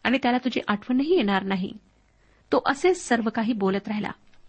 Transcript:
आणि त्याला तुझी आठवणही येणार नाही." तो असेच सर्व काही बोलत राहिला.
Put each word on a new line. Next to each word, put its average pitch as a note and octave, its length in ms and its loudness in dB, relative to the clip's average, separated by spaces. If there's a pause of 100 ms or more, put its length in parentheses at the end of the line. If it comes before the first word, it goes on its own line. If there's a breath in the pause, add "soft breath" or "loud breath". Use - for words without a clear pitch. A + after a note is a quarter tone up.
आणि A#3+ 180 2
त्याला B3 160 2
तुझी B3 300 -2
आठवणही B3+ 480 0
येणार G3+ 260 2
नाही." F#3+ 300 -4 (800)
तो C#4+ 140 4
असेच F4+ 420 0
सर्व A3+ 260 0
काही A3+ 180 0
बोलत G3 360 -2
राहिला. G#3 220 -4 (380)